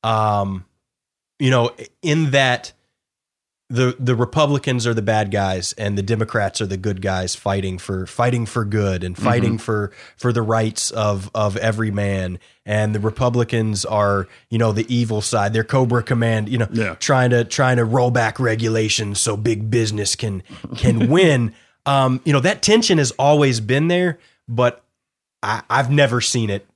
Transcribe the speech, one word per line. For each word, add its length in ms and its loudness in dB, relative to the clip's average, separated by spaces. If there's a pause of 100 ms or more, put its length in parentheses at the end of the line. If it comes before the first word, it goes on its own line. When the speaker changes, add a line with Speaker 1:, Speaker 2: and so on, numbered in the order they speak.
Speaker 1:
um, 640 0 (720)
you 120 2
know, 200 2 (300)
in 300 0
that 420 0 (960)
the, 300 2
the 160 2
Republicans 680 0
are 80 0
the 80 0
bad 300 0
guys 420 -2
and 240 -4
the 60 -2
Democrats 580 -2
are 60 -2
the 100 -4
good 240 -4
guys 320 -4
fighting 460 -4
for, 260 -6
fighting 400 -2
for 200 -4
good 380 0
and 140 -8
fighting 360 2
Speaker 2:
Mm-hmm. 40 -2
Speaker 1:
for, 340 -4 (260)
for 140 0
the 120 0
rights 480 -2
of, 420 -2
of 240 -2
every 320 -2
man. 480 -2 (280)
And 280 0
the 60 -2
Republicans 840 0
are, 420 2 (220)
you 100 -2
know, 140 2
the 200 -2
evil 280 0
side. 320 0
They're 100 0
Cobra 400 0
Command, 460 0
you 100 -2
know, 120 0
Speaker 2:
Yeah. 240 -4
Speaker 1:
trying 360 2
to, 140 2
trying 320 0
to 80 2
roll 260 2
back 280 -2
regulations 800 0
so 180 -2
big 340 -2
business 440 -2
can, 280 -6 (340)
can 320 2
Speaker 2:
<laughs> 20 2
Speaker 1:
win. 420 4 (340)
Um, 380 2
you 80 2
know, 80 4
that 200 0
tension 380 4
has 180 0
always 420 4
been 280 0
there, 320 0 (280)
but 360 0 (580)
I, 280 -4
I've 200 2
never 320 4
seen 300 -2
it 240 -6